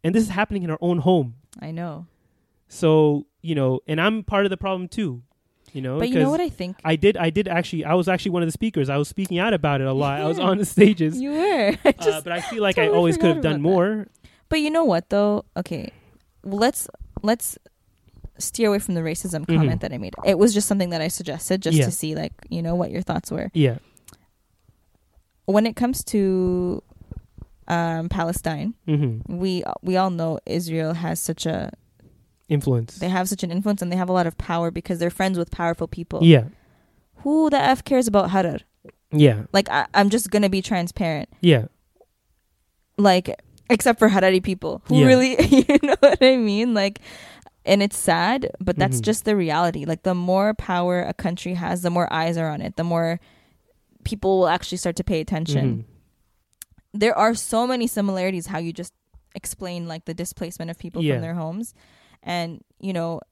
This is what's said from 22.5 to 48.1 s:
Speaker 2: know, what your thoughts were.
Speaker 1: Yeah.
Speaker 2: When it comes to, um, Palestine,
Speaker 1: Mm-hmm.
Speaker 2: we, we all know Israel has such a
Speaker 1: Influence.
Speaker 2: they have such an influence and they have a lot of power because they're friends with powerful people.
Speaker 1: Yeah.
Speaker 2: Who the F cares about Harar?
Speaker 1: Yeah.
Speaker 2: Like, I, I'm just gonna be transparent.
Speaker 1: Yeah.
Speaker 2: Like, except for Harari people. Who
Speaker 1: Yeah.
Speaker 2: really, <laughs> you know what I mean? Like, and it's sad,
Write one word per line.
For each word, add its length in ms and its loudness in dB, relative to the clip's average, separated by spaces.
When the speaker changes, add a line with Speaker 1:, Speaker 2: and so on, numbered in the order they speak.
Speaker 2:
know, 140 -2
what 160 -2
your 100 -6
thoughts 300 -6
were. 220 -6
Speaker 1:
Yeah. 240 2
Speaker 2:
When 200 4
it 100 -4
comes 300 -2
to, 760 0
um, 420 -2
Palestine, 640 -4
Speaker 1:
Mm-hmm. 500 -2
Speaker 2:
we, 260 -2
we 160 -2
all 120 2
know 360 -4
Israel 480 -4
has 260 -4
such 260 -6
a 260 -4
Speaker 1:
Influence. 500 0
Speaker 2:
they 100 -2
have 200 0
such 140 -4
an 80 -4
influence 300 -2
and 100 -4
they 40 -2
have 140 -2
a 40 0
lot 140 2
of 100 -6
power 340 -2
because 280 -6
they're 100 0
friends 280 0
with 140 -4
powerful 360 -4
people. 360 -4
Speaker 1:
Yeah. 220 8
Speaker 2:
Who 260 2
the 100 2
F 240 2
cares 240 0
about 240 2
Harar? 280 0
Speaker 1:
Yeah. 320 6
Speaker 2:
Like, 160 2
I, 240 -2
I'm 160 4
just 200 0
gonna 200 2
be 120 0
transparent. 680 -4
Speaker 1:
Yeah. 240 6
Speaker 2:
Like, 380 4
except 300 4
for 100 8
Harari 320 4
people. 440 -4
Who 160 4
Speaker 1:
Yeah. 60 8
Speaker 2:
really, 380 6
<laughs> 40 0
you 140 6
know 160 2
what 220 6
I 160 6
mean? 360 0
Like, 260 -2
and 160 4
it's 160 -2
sad, 640 -2